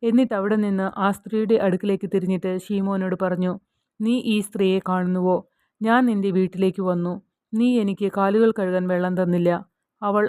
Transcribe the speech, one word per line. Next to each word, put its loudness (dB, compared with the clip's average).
എന്നിട്ട് 2
അവിടെ 0
നിന്ന് 0
ആ 2
സ്ത്രീയുടെ 0
അടുക്കിലേക്ക് 0
തിരിഞ്ഞിട്ട് -2
ശീമോനോട് -2
പറഞ്ഞു, -2
"നീ 0
ഈ 0
സ്ത്രീയെ 0
കാണുന്നുവോ? 0
ഞാൻ 4
നിന്റെ 0
വീട്ടിലേക്ക് 0
വന്നു. -2
നീ 2
എനിക്ക് -2
കാലുകൾ 2
കഴുകാൻ -2
വെള്ളം 0
തന്നില്ല. 2
അവൾ 0